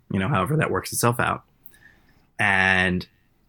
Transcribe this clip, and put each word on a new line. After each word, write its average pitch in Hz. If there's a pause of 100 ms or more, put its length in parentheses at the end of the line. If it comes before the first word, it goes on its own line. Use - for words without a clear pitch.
(120)
you 101
know, 95
however 95
that 78
works 95
itself 120
out, 87 (960)
and 95 (400)